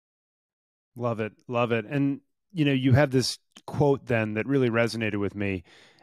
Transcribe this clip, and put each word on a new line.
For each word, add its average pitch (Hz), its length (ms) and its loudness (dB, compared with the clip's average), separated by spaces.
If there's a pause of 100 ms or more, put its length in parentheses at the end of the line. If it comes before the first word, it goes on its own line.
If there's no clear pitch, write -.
(960)
Love 117 240 -4
it. 107 140 -4 (160)
Love 120 240 0
it. 110 140 -2
And, 139 340 -2 (320)
you 160 120 0
know, 143 80 2
you 131 200 2
have 139 180 4
this 127 300 0 (260)
quote 143 400 0
then 110 280 -2
that 107 120 -2
really 131 240 2
resonated 113 480 0
with 98 160 -4
me. 98 300 -4 (380)